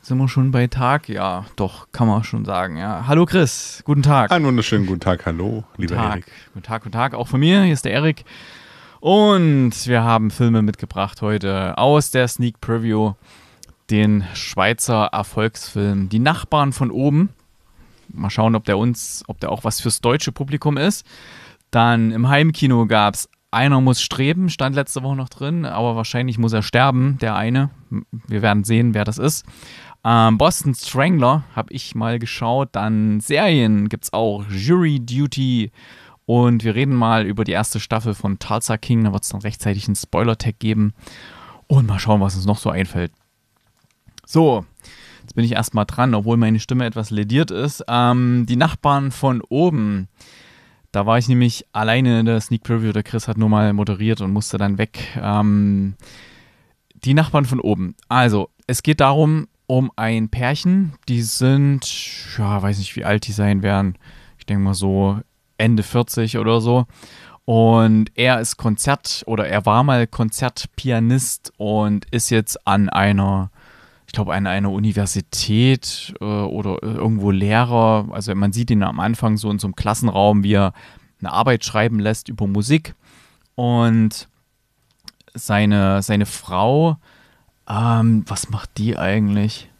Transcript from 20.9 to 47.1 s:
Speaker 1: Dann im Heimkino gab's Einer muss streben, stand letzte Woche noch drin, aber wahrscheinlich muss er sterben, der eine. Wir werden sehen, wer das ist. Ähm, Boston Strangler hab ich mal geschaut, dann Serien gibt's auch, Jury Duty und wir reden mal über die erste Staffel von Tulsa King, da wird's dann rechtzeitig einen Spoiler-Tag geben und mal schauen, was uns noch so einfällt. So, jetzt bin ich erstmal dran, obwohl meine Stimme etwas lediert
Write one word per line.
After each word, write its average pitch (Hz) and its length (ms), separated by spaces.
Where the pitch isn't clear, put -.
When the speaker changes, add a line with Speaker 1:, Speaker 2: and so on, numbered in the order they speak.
Speaker 1:
Dann 117 400
im 117 180
Heimkino 143 580
gab's 104 400
Einer 135 300
muss 131 200
streben, 165 480
stand 135 260
letzte 135 280
Woche 135 140
noch 127 120
drin, 143 360
aber 117 320
wahrscheinlich 120 400
muss 113 160
er 110 100
sterben, 131 560
der 113 160
eine. 123 340
Wir 110 300
werden 104 220
sehen, 117 300
wer 107 100
das 107 140
ist. 147 280
Ähm, 113 360
Boston 143 380
Strangler 135 680
hab - 140
ich - 220
mal 117 260
geschaut, 120 520
dann 107 480
Serien 120 720
gibt's - 240
auch, 104 360
Jury 139 560
Duty 127 680
und 120 380
wir 110 100
reden 135 220
mal 113 300
über 101 180
die 92 80
erste 104 300
Staffel 113 320
von 98 260
Tulsa 113 380
King, 113 260
da 104 80
wird's 107 160
dann 101 140
rechtzeitig 104 480
einen 101 80
Spoiler-Tag 110 600
geben 107 360
und 135 180
mal 101 140
schauen, 107 220
was 98 160
uns 92 80
noch 104 140
so 107 100
einfällt. 90 420
So, 135 400
jetzt - 160
bin 117 80
ich 117 80
erstmal 113 320
dran, 120 320
obwohl 110 220
meine 110 240
Stimme 127 240
etwas 110 240
lediert 113 420